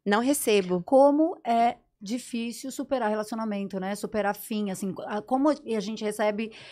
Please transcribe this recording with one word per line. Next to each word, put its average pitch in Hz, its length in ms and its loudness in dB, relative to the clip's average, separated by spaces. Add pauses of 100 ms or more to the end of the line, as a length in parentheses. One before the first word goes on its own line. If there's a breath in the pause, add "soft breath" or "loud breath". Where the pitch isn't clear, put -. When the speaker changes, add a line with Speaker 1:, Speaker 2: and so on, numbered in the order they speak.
Speaker 1:
Não 202 160 4
recebo. 202 640 2
Speaker 2:
Como 285 600 6
é 233 320 2 (220)
difícil 233 720 -6
superar 254 380 -2
relacionamento, 214 720 -4
né? 196 160 -4
Superar 202 400 -2
fim, 208 340 -4
assim, 185 240 -6 (120)
a, 208 160 -4
como 262 260 2
a 226 320 -2
gente 214 240 -6
recebe 214 480 -2 (200 loud breath)